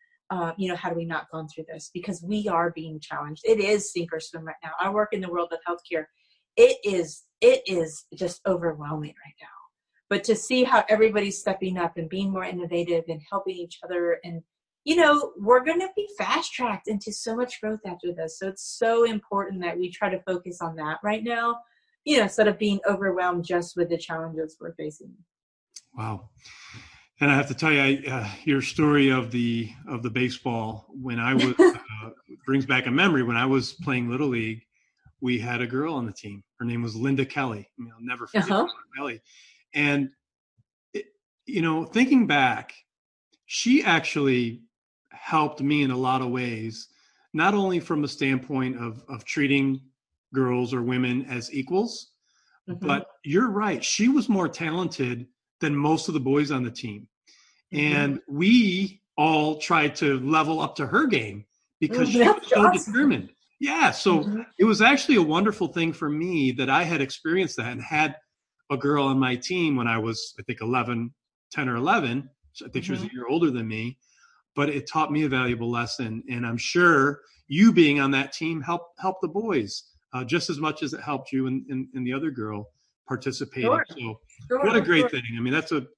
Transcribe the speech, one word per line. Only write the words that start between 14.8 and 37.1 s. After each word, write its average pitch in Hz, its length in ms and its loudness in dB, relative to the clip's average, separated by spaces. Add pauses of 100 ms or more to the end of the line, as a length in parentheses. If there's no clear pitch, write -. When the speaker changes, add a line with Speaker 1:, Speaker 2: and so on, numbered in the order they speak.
Speaker 1:
you 320 140 2
know, 294 400 6
we're 247 260 6
gonna 349 320 0
be 415 220 -4
fast-tracked 233 720 -4
into 208 240 -6
so 226 200 -6
much 247 280 -6
growth 214 240 -4
after 175 280 -8
this. 160 240 -8
So 190 120 -6
it's - 280 -14
so 233 280 4
important 196 560 -4
that 170 160 -4
we 180 120 -4
try 196 200 -4
to 190 140 -4
focus 180 380 -6
on 165 140 -6
that 156 260 -6
right 214 220 -2
now, 233 360 -2 (440)
you 285 140 4
know, 220 60 6
instead 214 260 4
of 196 100 -2
being 202 260 0
overwhelmed 180 600 0
just 175 320 -2
with 170 120 0
the 170 80 -2
challenges 160 640 -8
we're 170 140 -12
facing. 151 400 -12 (840)
Speaker 2:
Wow. 110 320 -8 (920)
And 143 100 2
I 135 40 4
have 143 120 2
to 139 60 -6
tell 160 180 0
you, 143 80 4
I, 139 320 2
uh, 113 180 -6 (140)
your 139 180 2
story 147 500 4
of 120 200 0
the, 117 380 0 (180)
of 120 160 -8
the 120 60 -4
baseball, 113 800 -4
when 127 320 -8
I 131 140 2
was, 127 200 4
Speaker 1:
<laughs> - 40 -2
Speaker 2:
uh, 113 500 2 (360)
brings 135 200 0
back 127 200 0
a 120 60 -2
memory. 151 320 4
When 117 140 0
I 123 80 2
was 131 280 0
playing 123 360 -4
Little 131 180 -2
League, 113 360 -4 (580)
we 123 180 0
had 120 220 -4
a 120 60 -2
girl 147 260 -2
on 123 120 -4
the 107 60 -8
team. 101 320 -16 (160)
Her 117 60 -6
name 120 160 -2
was 110 160 -6
Linda 135 280 0